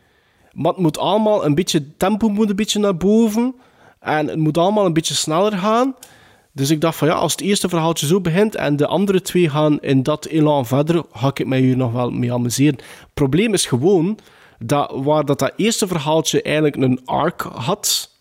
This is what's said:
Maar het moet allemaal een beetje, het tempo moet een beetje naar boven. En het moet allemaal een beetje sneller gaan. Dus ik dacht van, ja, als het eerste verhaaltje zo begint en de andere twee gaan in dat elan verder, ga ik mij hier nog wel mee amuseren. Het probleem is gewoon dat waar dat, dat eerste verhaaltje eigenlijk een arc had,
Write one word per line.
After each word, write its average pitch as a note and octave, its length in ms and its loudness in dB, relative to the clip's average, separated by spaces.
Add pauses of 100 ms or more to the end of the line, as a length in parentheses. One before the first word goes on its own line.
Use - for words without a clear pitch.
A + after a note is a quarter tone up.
(520)
Maar - 200 -2
het F#3 100 -6
moet D#3 160 0
allemaal G#3 480 0
een D3 100 2
beetje, F3+ 220 0
het D3 220 -6
tempo G#3 300 0
moet G#3 200 0
een G3+ 60 0
beetje G#3 240 -2
naar G3+ 180 0
boven. A3 580 2 (440)
En D3+ 280 -2
het - 100 -4
moet D#3 200 0
allemaal G3 280 2
een F3 80 2
beetje D#3+ 200 -2
sneller F#3+ 440 0
gaan. A3+ 380 0 (580)
Dus C#3 160 -2
ik D#3 120 2
dacht E3 160 0
van, D3 100 0
ja, E3+ 60 2
als E3+ 180 0
het - 100 -6
eerste G3 280 0
verhaaltje E3 380 -2
zo F#3 140 2
begint F3+ 340 0
en D3 200 0
de C#3+ 120 0
andere F#3+ 340 0
twee F3 280 0
gaan D3+ 300 2
in C3+ 240 2
dat D3+ 220 -2
elan D3+ 400 2
verder, D3+ 460 0
ga A2+ 220 -4
ik - 140 -4
mij C3 120 0
hier B2+ 180 2
nog B2+ 140 0
wel B2 200 -2
mee B2 220 -2
amuseren. B2 420 0
Het - 380 -20
probleem D#3+ 400 0
is - 120 0
gewoon F3 520 2 (420)
dat C#3+ 360 -2
waar D3 300 0
dat, C#3 140 0
dat C3+ 160 -2
eerste A3 320 0
verhaaltje D#3 540 0
eigenlijk D3 340 0
een B2+ 300 0
arc C#3 360 -2
had, - 800 -4